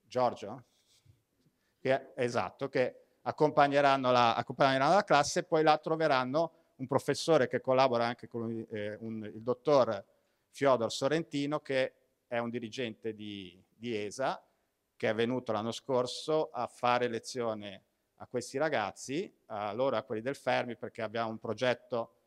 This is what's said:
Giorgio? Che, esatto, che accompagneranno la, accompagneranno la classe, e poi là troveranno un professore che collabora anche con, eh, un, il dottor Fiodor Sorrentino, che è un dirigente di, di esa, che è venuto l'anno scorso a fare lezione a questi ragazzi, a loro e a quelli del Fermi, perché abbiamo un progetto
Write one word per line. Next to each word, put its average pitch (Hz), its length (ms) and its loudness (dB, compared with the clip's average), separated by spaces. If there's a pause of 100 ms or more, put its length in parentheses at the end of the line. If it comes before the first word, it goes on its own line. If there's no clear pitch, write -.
Giorgio? 117 640 -4 (1120)
Che, - 360 -2
esatto, 120 560 -4
che 127 240 -2 (260)
accompagneranno 139 880 4
la, 120 240 6
accompagneranno 135 600 2
la 208 100 4
classe, 147 360 2
e 160 40 -4
poi 156 180 0
là 156 140 6
troveranno 156 760 0 (240)
un 131 100 -10
professore 135 640 2
che 123 120 -2
collabora 131 460 4
anche 117 220 -6
con, 113 420 -6
eh, 104 300 -8
un, 110 260 -10
il 110 160 -14
dottor 117 600 2 (460)
Fiodor 123 420 2
Sorrentino, 151 680 -2
che 131 320 -2 (340)
è 120 120 -4
un 120 100 -4
dirigente 113 640 -8
di, 101 500 -14 (120)
di 113 220 -6
esa, 104 460 -6 (520)
che - 140 -2
è 110 60 2
venuto 120 380 -2
l'anno 110 200 -2
scorso 135 800 -2
a 120 140 -6
fare 123 420 0
lezione 110 760 -6 (320)
a 98 100 -18
questi - 320 -6
ragazzi, 139 760 -4 (140)
a 104 260 -6
loro 127 240 0
e - 20 2
a 110 40 -4
quelli 110 180 -6
del 131 160 -6
Fermi, 123 400 -2
perché 113 260 -10
abbiamo 110 280 -4
un 113 80 -8
progetto 117 760 -4 (120)